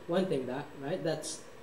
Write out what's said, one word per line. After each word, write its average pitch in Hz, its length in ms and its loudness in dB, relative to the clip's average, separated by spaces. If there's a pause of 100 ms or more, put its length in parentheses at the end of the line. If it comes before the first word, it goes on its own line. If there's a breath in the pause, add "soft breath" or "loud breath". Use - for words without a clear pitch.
one 180 200 6
thing 131 200 2
that, 135 200 -2 (160)
right? 160 200 0
That's, - 380 -2 (220)